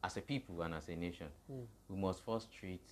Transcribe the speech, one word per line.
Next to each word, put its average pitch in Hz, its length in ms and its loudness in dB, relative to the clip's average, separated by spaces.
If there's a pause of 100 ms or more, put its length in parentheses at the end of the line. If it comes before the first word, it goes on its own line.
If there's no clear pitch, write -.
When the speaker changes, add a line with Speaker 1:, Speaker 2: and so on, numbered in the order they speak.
Speaker 1:
as 92 140 2
a 98 40 0
people 87 400 0
and 82 140 4
as 78 140 -2
a 85 60 0
nation, 85 320 0 (240)
Speaker 2:
Mm. 127 140 -6 (240)
Speaker 1:
we 98 80 -2
must 95 280 4
first 113 280 0
treat 92 280 -6 (100)